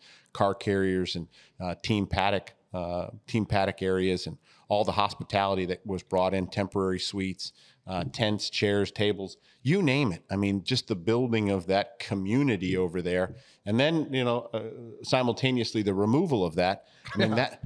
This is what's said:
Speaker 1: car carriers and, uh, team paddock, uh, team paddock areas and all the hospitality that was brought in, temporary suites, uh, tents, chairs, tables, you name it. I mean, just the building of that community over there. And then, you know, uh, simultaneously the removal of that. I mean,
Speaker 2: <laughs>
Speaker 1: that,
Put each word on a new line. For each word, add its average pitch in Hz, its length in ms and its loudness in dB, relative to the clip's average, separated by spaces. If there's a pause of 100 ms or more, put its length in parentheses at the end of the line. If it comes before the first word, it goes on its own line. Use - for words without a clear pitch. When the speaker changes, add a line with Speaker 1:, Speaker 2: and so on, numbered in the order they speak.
(320)
Speaker 1:
car 98 220 2
carriers 95 600 0
and, 82 120 -8 (320)
uh, 90 220 -4
team 104 240 0
paddock, 98 480 0 (180)
uh, 87 360 -4 (200)
team 110 200 0
paddock 98 340 0
areas 92 460 0
and 139 100 -10 (320)
all 104 160 2
the 101 60 0
hospitality 98 720 0
that 90 220 -6
was 95 160 -6
brought 95 320 2
in, 92 100 0
temporary 95 540 -2
suites, 95 520 -6 (360)
uh, 92 160 -4 (100)
tents, 107 380 0
chairs, 101 400 2
tables, 101 440 -2 (280)
you 175 180 2
name 135 300 2
it. 82 180 -8
I 98 60 -2
mean, 98 280 0
just - 240 -2
the 107 80 -2
building 110 540 2
of 95 160 0
that 95 320 0
community 98 800 0
over 90 240 0
there. 90 320 0 (320)
And 107 140 2
then, 151 340 2
you 131 100 0
know, 120 180 0 (120)
uh, 110 80 -4 (420)
simultaneously 123 760 2
the 98 140 2
removal 113 500 4
of 82 100 -2
that. 90 300 0 (280)
I - 40 -4
mean, 104 140 2
Speaker 2:
<laughs> 110 40 0
Speaker 1:
that, 123 300 0